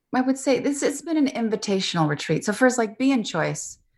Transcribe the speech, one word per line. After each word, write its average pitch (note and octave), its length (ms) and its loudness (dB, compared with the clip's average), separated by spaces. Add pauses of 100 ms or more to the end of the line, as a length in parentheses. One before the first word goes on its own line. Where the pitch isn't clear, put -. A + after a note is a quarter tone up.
(140)
I B3+ 60 2
would C4 160 0
say C4+ 220 0
this, C#4+ 240 -2
it's C#4 180 0
been D#4 160 0
an C#4+ 120 4
invitational G3+ 800 0
retreat. D3+ 360 -2
So G#3+ 80 0
first, B3 240 4
like, G#3+ 220 -2
be C4 120 2
in A#3+ 140 2
choice. D3+ 540 -4 (200)